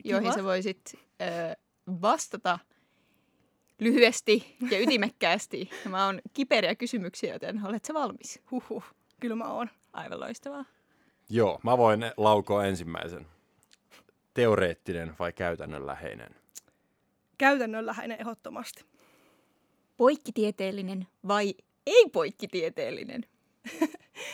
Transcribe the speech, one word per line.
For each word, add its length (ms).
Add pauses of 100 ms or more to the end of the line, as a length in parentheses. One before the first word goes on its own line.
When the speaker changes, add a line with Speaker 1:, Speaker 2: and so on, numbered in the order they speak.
Speaker 1:
joihin 280
sä 120
voisit, 500
ö, 640 (460)
vastata 560 (1200)
lyhyesti 760 (140)
ja 100
ytimekkäästi. 920
<laughs> 100
Nämä 220
on 140 (140)
kiperiä 400
kysymyksiä, 580
joten 340
olet 180
sä 100
valmis? 460 (100)
Speaker 2:
Huhhuh, 340 (360)
kyllä 160
mä 80
oon. 260 (220)
Speaker 1:
Aivan 280
loistavaa. 440 (640)
Speaker 3:
Joo, 340
mä 160
voin 220 (160)
laukoa 480
ensimmäisen. 640 (1080)
Teoreettinen 840
vai 140
käytännönläheinen? 1000 (1040)
Speaker 2:
Käytännönläheinen 840
ehdottomasti. 640 (1120)
Speaker 1:
Poikkitieteellinen 1120 (220)
vai 260 (320)
ei 260
poikkitieteellinen? 1120 (560)
<laughs> 80 (460)